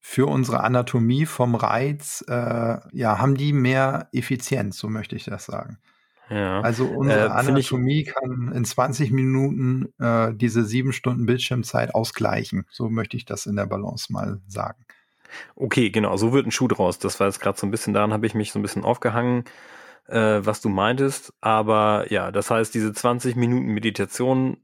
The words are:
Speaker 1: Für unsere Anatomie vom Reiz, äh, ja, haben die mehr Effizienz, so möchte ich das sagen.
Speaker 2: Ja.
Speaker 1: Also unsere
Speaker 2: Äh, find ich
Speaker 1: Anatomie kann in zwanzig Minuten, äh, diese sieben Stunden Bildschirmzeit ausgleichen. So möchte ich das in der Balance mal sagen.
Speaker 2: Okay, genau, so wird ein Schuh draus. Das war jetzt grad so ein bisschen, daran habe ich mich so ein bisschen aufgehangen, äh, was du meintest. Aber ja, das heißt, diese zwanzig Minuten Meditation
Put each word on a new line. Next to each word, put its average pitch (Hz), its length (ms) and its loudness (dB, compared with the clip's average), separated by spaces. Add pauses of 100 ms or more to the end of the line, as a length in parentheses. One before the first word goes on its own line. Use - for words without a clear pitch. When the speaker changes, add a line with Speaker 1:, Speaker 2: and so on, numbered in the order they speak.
Speaker 1:
Für - 260 0
unsere 127 380 0
Anatomie 123 600 2
vom 123 280 0
Reiz, 131 760 -2
äh, 117 500 -2 (140)
ja, 110 260 2
haben 135 180 4
die 143 160 0
mehr 135 600 2
Effizienz, 120 680 -2
so 107 100 -8
möchte 110 280 -6
ich - 80 -10
das - 220 -10
sagen. - 320 -10 (520)
Speaker 2:
Ja. 101 320 0
Speaker 1:
Also 117 240 0
unsere 127 400 4
Speaker 2:
Äh, 107 180 -2
find 131 140 4
ich 131 140 0
Speaker 1:
Anatomie 131 320 0
kann 127 500 -6
in 120 100 0
zwanzig 123 480 0
Minuten, 131 880 0
äh, 113 360 2
diese 113 300 2
sieben 127 280 0
Stunden 123 340 -2
Bildschirmzeit 120 680 0
ausgleichen. 107 760 0
So 120 180 -4
möchte 113 280 -4
ich 123 80 -8
das - 220 -8
in 101 100 -2
der 101 100 -2
Balance 98 460 -6
mal 101 360 -6
sagen. 98 360 -8 (720)
Speaker 2:
Okay, 120 340 2
genau, 98 260 2
so 110 160 2
wird 135 140 4
ein 110 60 -4
Schuh 127 160 0
draus. 90 300 2
Das - 220 -4
war 98 60 4
jetzt 98 140 -2
grad - 180 -2
so - 80 -4
ein 98 40 -2
bisschen, 107 220 -2
daran 104 200 2
habe 107 140 0
ich 107 80 -2
mich 107 180 -2
so - 60 -4
ein 104 40 -2
bisschen 101 220 -4
aufgehangen, 120 600 0 (600)
äh, 107 360 2
was 104 180 -2
du - 80 -2
meintest. 120 720 0
Aber 107 720 2
ja, 92 200 0
das 101 200 -2
heißt, 113 220 2
diese 110 200 0
zwanzig 120 440 0
Minuten 123 300 2
Meditation 113 960 0